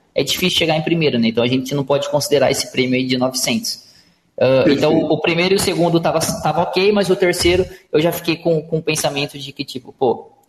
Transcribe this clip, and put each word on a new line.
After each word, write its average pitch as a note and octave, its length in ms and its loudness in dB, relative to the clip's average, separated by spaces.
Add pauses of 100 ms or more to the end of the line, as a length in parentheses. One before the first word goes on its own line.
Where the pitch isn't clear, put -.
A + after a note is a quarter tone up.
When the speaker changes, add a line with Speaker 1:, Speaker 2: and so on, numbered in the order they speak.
(140)
Speaker 1:
é C#3+ 120 0
difícil F3+ 320 -2
chegar D#3+ 180 2
em D#3+ 60 0
primeiro, D#3+ 360 0
né? A2+ 120 2
Então A#2 120 0
a A#2+ 60 2
gente C3 260 -2
não C#3+ 120 -2
pode C#3+ 240 0
considerar C#3 420 2
esse - 180 -4
prêmio B2+ 260 0
aí C3 100 0
de C3 120 -2
novecentos. B2+ 680 -2 (520)
Ah, C3 280 4
Speaker 2:
Perfeito. C#3+ 120 4
Speaker 1:
então D#3 260 2
o D#3 180 0
primeiro E3+ 320 0
e - 20 4
o F#3+ 40 2
segundo E3 420 2
tava, D#3+ 180 0 (240)
tava E3 200 0
ok, F#3+ 280 2
mas G3+ 180 0
o F#3 60 4
terceiro F3+ 500 0 (280)
eu D3+ 80 2
já E3+ 100 2
fiquei E3 240 -4
com, E3 260 -2
com D#3+ 180 -4
o - 20 -4
pensamento C#3+ 580 -4
de C#3 140 -14
que, C3+ 100 -12
tipo, - 340 -14
pô, - 360 -2 (160)